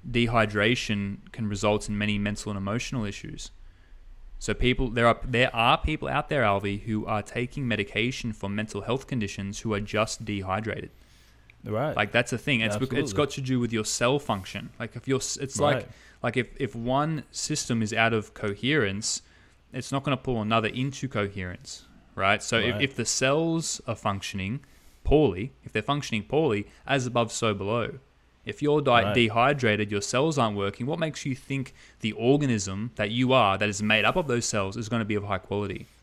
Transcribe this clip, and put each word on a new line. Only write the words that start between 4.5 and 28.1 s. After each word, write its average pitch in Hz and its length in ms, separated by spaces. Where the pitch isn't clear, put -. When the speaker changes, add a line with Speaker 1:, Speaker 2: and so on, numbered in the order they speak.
Speaker 1:
people, 123 360
there 117 180
are, 113 160
there 123 320
are 127 220
people 147 320
out 139 200
there, 143 140
Alvy, 101 380
who 110 240
are 107 180
taking 127 440
medication 110 680
for 98 160
mental 104 320
health 117 260
conditions 101 540
who 110 120
are 101 60
just 107 460
dehydrated. 101 640
Speaker 2:
Right. 120 320
Speaker 1:
Like, 104 160
that's 120 220
a 120 40
thing. 123 220
It's 110 160
bec-, 113 160
it's - 0
Speaker 2:
Absolutely. 123 260
Speaker 1:
got 147 140
to 143 100
do 131 200
with 117 100
your 107 140
cell 127 340
function. - 600
Like, 120 180
if - 100
you're, 131 120
s-, - 180
it's - 240
like, 143 160
Speaker 2:
Right. 110 100
Speaker 1:
like, 120 160
if, 120 100
if 127 160
one 135 560
system 123 500
is 107 120
out 113 180
of 107 220
coherence, 107 880
it's 127 220
not 135 100
gonna 135 140
pull 120 240
another 110 260
into 131 400
coherence, 95 800
right? 98 280
So 113 160
if, 110 140
Speaker 2:
Right. 107 100
Speaker 1:
if 135 140
the 117 80
cells 160 840
are 113 80
functioning 101 640
poorly, 131 480
if - 80
they're 107 100
functioning 139 420
poorly, 123 440
as 135 220
above, 117 240
so 110 220
below. 101 400